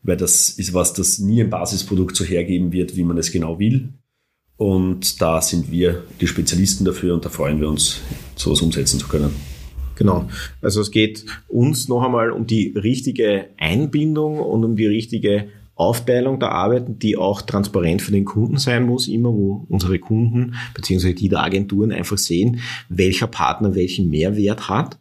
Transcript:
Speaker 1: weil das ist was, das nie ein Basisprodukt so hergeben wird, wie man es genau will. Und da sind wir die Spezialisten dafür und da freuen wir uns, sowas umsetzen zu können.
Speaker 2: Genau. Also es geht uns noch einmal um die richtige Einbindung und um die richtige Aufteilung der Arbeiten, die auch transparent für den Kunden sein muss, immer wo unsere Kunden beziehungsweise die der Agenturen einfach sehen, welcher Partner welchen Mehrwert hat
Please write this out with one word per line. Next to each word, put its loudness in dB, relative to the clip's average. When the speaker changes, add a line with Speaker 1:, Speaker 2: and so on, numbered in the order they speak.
Speaker 1:
weil 2
das 2
ist -6
was, 2
das -2
nie 2
ein 2
Basisprodukt -2
so 0
hergeben 0
wird, -2
wie 0
man 2
es -2
genau -2
will. 2
Und 0
da 2
sind -2
wir 0
die 2
Spezialisten 0
dafür 0
und -2
da -6
freuen -2
wir 0
uns, -2
sowas 0
umsetzen 0
zu -6
können. 0
Speaker 2:
Genau. 2
Also 0
es -2
geht 0
uns 0
noch 0
einmal 2
um -4
die 0
richtige 0
Einbindung 0
und 0
um 0
die 2
richtige 0
Aufteilung 0
der -2
Arbeiten, 0
die 0
auch 0
transparent 0
für -4
den 4
Kunden 0
sein 2
muss, 0
immer 2
wo 0
unsere 2
Kunden 0
beziehungsweise 0
die 0
der 2
Agenturen 0
einfach -4
sehen, 0
welcher 2
Partner 0
welchen 2
Mehrwert 0
hat -2